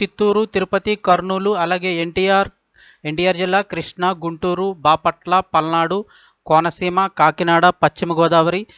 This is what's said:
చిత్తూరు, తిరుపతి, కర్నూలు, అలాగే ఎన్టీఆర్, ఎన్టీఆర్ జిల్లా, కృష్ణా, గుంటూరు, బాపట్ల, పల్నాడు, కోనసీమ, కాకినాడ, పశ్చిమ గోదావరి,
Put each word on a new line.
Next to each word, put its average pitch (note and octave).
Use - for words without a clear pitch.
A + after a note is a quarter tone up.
చిత్తూరు, G#3
తిరుపతి, G3+
కర్నూలు, F#3+
అలాగే F3+
ఎన్టీఆర్, F#3+
ఎన్టీఆర్ E3+
జిల్లా, F#3
కృష్ణా, F3+
గుంటూరు, F3+
బాపట్ల, E3+
పల్నాడు, E3
కోనసీమ, F3
కాకినాడ, E3
పశ్చిమ E3+
గోదావరి, E3+